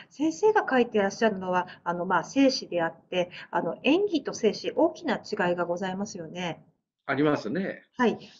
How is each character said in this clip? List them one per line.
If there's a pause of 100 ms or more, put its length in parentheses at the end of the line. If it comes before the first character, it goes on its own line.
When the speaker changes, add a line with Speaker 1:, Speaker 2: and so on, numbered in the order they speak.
(100)
Speaker 1:
先
生
が
書
い
て
ら
っ
し
ゃ
る
の
は、 (160)
あ
の、
ま
あ、
正
史
で
あ
っ
て、 (180)
あ
の、
演
義
と
正
史、
大
き
な
違
い
が
ご
ざ
い
ま
す
よ
ね。 (420)
Speaker 2:
あ
り
ま
す
ね。 (140)
Speaker 1:
は
い。 (200)